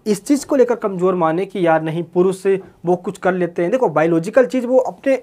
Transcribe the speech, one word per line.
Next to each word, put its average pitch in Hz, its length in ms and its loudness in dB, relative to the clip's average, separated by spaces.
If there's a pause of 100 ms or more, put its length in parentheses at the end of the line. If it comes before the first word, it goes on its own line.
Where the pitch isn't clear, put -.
इस 208 180 -2
चीज़ 285 220 0
को 302 100 0
लेकर 240 180 4
कमज़ोर 190 400 -2
माने 170 320 0
कि 196 200 -2
यार 160 160 4
नहीं 160 220 -4
पुरुष 185 340 0
से 196 220 0 (240)
वो 175 120 0
कुछ 180 220 -8
कर 185 140 0
लेते 175 300 -2
हैं। 175 80 -2
देखो 247 180 2
बायोलॉजिकल 170 580 2
चीज़ 247 200 -4
वो 254 120 2
अपने, 262 440 -2